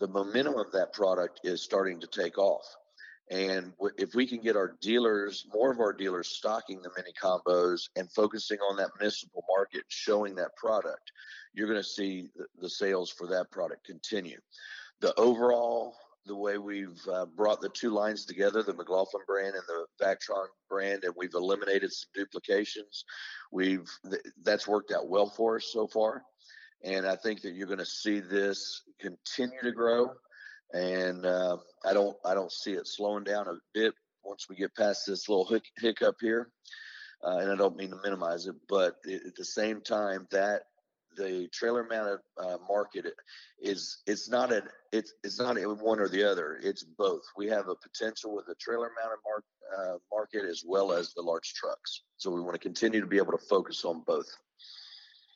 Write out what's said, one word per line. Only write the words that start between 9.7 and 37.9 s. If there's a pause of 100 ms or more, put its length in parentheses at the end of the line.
showing
that
product, (440)
you're
gonna
see
the, (140)
the
sales
for
that
product
continue. (640)
The
overall, (280)
the
way
we've, (120)
uh,
brought
the
two
lines
together,
the
McLaughlin
brand
and
the
Vactron (240)
brand,
and
we've
eliminated
some
duplications. (460)
We've, (180)
th-, (220)
that's
worked
out
well
for
us
so
far. (640)
And
I
think
that
you're
gonna
see
this (180)
continue
to
grow. (640)
And,
uh, (260)
I
don't,
I
don't
see
it
slowing
down
a (160)
bit (320)
once
we
get
past
this
little
hic-,
hiccup
here. (720)
Uh,
and
I
don't
mean